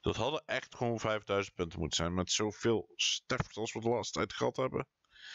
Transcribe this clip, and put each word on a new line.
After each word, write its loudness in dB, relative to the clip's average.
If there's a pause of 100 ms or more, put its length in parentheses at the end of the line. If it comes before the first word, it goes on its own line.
Dat 0
hadden -2
echt -4
gewoon 0
vijfduizend 0
punten -4
moeten -2
zijn. 0
Met 0
zoveel 2
Stafford -2
als -4
we -6
de 0
laatste 0
tijd 0
gehad 0
hebben. -2 (480)